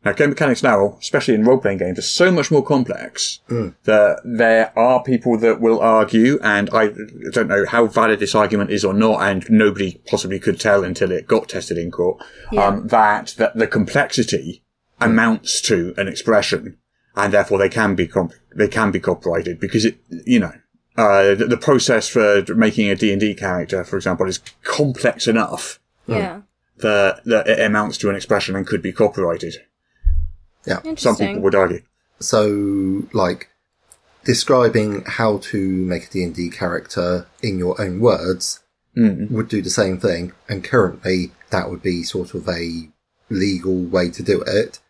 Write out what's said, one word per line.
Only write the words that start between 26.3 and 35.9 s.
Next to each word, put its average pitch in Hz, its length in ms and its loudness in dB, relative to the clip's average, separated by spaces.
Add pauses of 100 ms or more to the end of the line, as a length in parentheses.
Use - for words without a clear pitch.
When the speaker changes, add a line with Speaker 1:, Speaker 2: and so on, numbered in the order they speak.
Speaker 1:
that, 101 460 2
that 110 240 2
it 110 120 2
amounts 107 380 0
to 101 120 -2
an 98 60 -4
expression 95 380 -2
and 98 120 -4
could 98 160 -2
be 92 100 -6
copyrighted. 85 640 -2 (1120)
Speaker 2:
Yeah. - 160 -4
Speaker 1:
Some - 0 -
people 320 80 -10
Speaker 3:
Interesting. - 520 -2
Speaker 1:
would 98 120 2
argue. 90 280 2 (360)
Speaker 2:
So, 101 920 0
like, 92 360 -2 (760)
describing 117 840 2
how 110 320 -2
to - 200 -6
make 92 480 -2